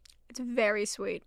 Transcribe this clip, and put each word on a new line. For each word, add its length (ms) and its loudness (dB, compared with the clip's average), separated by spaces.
It's 100 -8
very 460 2
sweet. 420 -6